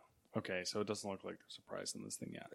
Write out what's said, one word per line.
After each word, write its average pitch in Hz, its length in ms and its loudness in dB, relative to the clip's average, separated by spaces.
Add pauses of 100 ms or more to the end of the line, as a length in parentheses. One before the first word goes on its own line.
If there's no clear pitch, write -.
(380)
Okay, 95 280 2
so 107 160 2
it 101 60 6
doesn't 104 220 2
look 95 140 0
like 80 160 -2
there's - 180 -14
a - 100 -18
price 95 280 -2
on 107 80 -4
this 104 140 -4
thing - 160 -4
yet. - 220 -6